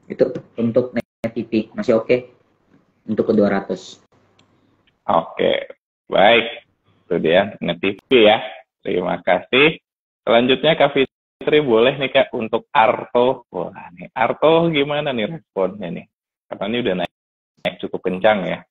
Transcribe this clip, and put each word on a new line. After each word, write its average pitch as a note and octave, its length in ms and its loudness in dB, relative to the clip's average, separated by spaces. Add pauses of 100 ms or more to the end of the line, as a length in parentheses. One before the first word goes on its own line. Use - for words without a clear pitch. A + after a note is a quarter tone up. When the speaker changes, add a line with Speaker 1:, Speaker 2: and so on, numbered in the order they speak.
Speaker 1:
Itu B2+ 240 -2 (240)
untuk A#2 400 -2
Net - 400 -10
T A#2 80 -6
V A2 320 -4
masih A2 240 0
oke B2+ 320 -2 (800)
untuk - 160 -2
ke A3 80 0
dua G#3 160 2
ratus. G3 480 -8 (1120)
Speaker 2:
Oke, - 560 0 (400)
baik. - 560 2 (420)
Itu F2 140 -4
dia F#2 400 0
Net F2 240 -6
T G2 240 -4
V B2 160 6
ya. G#2+ 160 6 (480)
Terima F2+ 320 -4
kasih. B2+ 640 0 (400)
Selanjutnya C3 560 2
Kak C#3 160 2
Fitri - 640 -2
boleh C3 400 2
nih C3+ 160 -6
Kak - 240 2
untuk A2 320 -6
Arto. B2 800 0
Wah - 480 -10
nih, F2 160 -20
Arto E3 560 2
gimana D3 400 -2
nih A2+ 160 -4
responnya G2 640 -6
nih? F2 160 -12 (400)
Katanya G#2+ 400 -8
udah F#2+ 160 -2
naik, - 120 -8 (520)
naik F2+ 160 -6
cukup F#2 260 -8
kencang G2 380 2
ya. E2+ 120 -6 (120)